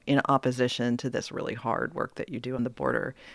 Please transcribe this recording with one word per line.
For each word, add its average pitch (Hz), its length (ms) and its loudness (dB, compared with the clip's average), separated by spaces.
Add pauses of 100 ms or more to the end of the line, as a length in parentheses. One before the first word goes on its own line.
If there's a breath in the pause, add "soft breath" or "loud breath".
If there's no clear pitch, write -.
in 139 240 4
opposition 123 680 2
to 131 120 -2
this - 220 -4
really - 240 -4
hard - 400 -2
work - 200 -4
that - 140 -6
you 117 100 -6
do 127 160 -6
on 120 80 0
the 120 60 0
border." 120 460 -2 (200 loud breath)